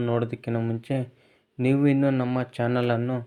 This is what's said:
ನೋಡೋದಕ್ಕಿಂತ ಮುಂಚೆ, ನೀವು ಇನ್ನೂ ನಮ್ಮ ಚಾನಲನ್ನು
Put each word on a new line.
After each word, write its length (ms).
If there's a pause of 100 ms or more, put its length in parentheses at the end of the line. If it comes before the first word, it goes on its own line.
ನೋಡೋದಕ್ಕಿಂತ 640
ಮುಂಚೆ, 280 (680)
ನೀವು 180 (100)
ಇನ್ನೂ 160 (120)
ನಮ್ಮ 220 (140)
ಚಾನಲನ್ನು 680